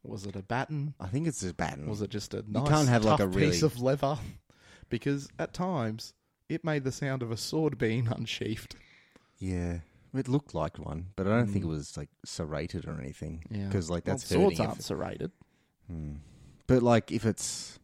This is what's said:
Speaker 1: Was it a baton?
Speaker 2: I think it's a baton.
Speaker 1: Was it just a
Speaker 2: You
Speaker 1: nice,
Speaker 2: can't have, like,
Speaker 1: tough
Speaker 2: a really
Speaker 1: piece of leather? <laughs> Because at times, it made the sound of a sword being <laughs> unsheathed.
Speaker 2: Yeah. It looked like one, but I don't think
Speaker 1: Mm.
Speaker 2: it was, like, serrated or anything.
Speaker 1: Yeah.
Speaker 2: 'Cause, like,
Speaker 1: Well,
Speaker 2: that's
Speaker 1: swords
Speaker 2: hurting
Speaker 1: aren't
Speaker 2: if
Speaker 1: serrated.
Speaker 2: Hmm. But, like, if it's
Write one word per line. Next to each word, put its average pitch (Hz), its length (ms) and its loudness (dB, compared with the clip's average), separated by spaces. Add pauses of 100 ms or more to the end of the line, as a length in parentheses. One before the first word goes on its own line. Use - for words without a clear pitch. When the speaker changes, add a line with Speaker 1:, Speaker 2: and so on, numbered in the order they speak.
Speaker 1:
Was 110 220 -10
it 95 100 -8
a 98 60 -6
baton? 139 580 -4
Speaker 2:
I 92 80 -8
think 143 200 0
it's - 160 -4
a 87 100 -4
baton. 76 360 -4
Speaker 1:
Was 104 120 -4
it 101 80 -2
just 104 240 -6
a 101 40 -4
Speaker 2:
You 107 60 -6 (100)
Speaker 1:
nice, 120 160 2
Speaker 2:
can't 151 200 8
have, 117 160 6
like, 131 140 8
Speaker 1:
tough 101 60 4
Speaker 2:
a - 20 2
really 95 240 4
Speaker 1:
piece 170 120 2
of 123 180 2
leather? 139 420 2
<laughs> - 40 -8 (600)
Because 143 480 -2
at 160 160 -6
times, 127 600 -2 (360)
it 160 140 -4
made 151 200 0
the 131 80 0
sound 135 300 -2
of 117 100 -4
a 113 60 -2
sword 151 400 0
being 117 300 2
<laughs> - 80 2
unsheathed. - 600 -6 (600)
Speaker 2:
Yeah. 87 420 -2 (360)
It 131 120 -2
looked 131 280 0
like 76 240 -2
one, 80 360 -6
but 92 120 0
I - 20 4
don't 117 180 6
think 101 160 0
Speaker 1:
Mm. 82 40 -2
Speaker 2:
it 80 40 0
was, 73 240 -6
like, 73 140 -8 (160)
serrated 78 600 -6
or 78 120 -8
anything. 80 520 -10
Speaker 1:
Yeah. 101 180 -6
Speaker 2:
'Cause, 92 220 0
like, 87 160 -2
Speaker 1:
Well, - 80 0
Speaker 2:
that's 131 120 -8
Speaker 1:
swords 185 300 6
Speaker 2:
hurting - 80 2
Speaker 1:
aren't - 140 -4
Speaker 2:
if - 60 -12
Speaker 1:
serrated. - 460 -4 (560)
Speaker 2:
Hmm. 78 260 -8 (520)
But, 127 160 8
like, 117 300 6
if 104 140 0
it's - 580 -2